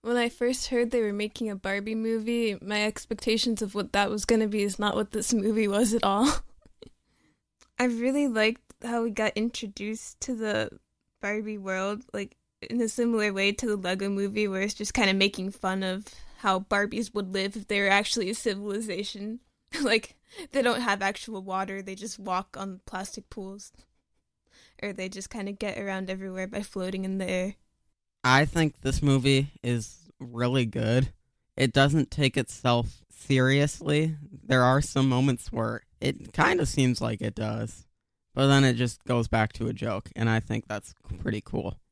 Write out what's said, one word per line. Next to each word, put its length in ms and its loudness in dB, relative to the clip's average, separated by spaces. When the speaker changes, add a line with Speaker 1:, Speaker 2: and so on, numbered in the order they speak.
Speaker 1:
when 140 -2
I 140 2
first 380 -2
heard 240 0
they 100 2
were 120 0
making 360 -4
a 60 -6
Barbie 400 -4
movie, 640 0
my 220 -2
expectations 800 0
of 100 -6
what 200 -4
that 180 4
was 140 -2
gonna 220 4
be 140 0
is 160 0
not 180 0
what 160 -2
this 220 -2
movie 340 2
was 280 2
at 80 2
all. 260 4
<laughs> 720 -20
I 60 2
really 420 0
liked 340 2
how 200 -2
we 60 -2
got 260 -2
introduced 840 -6
to 140 -6
the 340 -2
Barbie 360 -4
world, 460 -4
like, 220 -6
in 120 -2
a 80 0
similar 440 0
way 200 2
to 140 -4
the 100 0
Lego 320 -2
movie, 380 0
where 140 -2
it's 120 -2
just 200 -6
kinda 200 4
making 380 2
fun 300 -4
of 240 -4
how 200 2
Barbies 540 -2
would 200 -4
live 240 -2
if 100 -12
they 140 0
were 80 4
actually 400 2
a 60 -2
civilization. 1080 -4
<laughs> 60 -20
Like, 320 2
they 120 2
don't 180 2
have 220 0
actual 400 -6
water, 400 -6
they 100 -10
just 240 -10
walk 420 -6
on 280 -10
plastic 420 -10
pools. 420 -14
Or 120 -8
they 160 -8
just 200 -12
kinda 220 -8
get 260 -6
around 320 -6
everywhere 380 -6
by 160 -6
floating 420 -6
in 140 -2
the 100 -4
air. 260 -2
Speaker 2:
I 220 8
think 360 0
this 220 0
movie 480 4
is 480 -4
really 460 0
good. 480 2
It 160 4
doesn't 380 6
take 260 2
itself 760 0
seriously. 1040 2
There 200 4
are 180 6
some 260 2
moments 440 2
where 320 -4
it 320 -4
kinda 320 2
seems 340 2
like 220 -4
it 140 -4
does, 500 -6
but 140 4
then 160 8
it 100 6
just 320 -2
goes 220 2
back 260 2
to 140 -4
a 60 -4
joke, 420 -6
and 160 0
I 80 2
think 280 -4
that's 280 -10
pretty 220 -4
cool. 380 -6